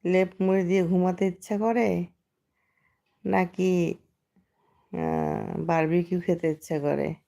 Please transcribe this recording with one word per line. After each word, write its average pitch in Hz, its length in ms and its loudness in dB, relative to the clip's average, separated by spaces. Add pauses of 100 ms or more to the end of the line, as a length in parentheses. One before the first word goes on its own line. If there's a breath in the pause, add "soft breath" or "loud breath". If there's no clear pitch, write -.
লেপ 185 240 4 (120)
মুড়ি 190 240 2
দিয়ে 185 220 2
ঘুমাতে 180 400 2
ইচ্ছা 190 320 -4
করে 214 480 0 (1200)
নাকি, 185 680 0 (960)
আহ, 156 680 -4
বারবিকিউ 170 640 0
খেতে 170 300 0
ইচ্ছা 156 280 -6
করে? 143 360 -2 (140)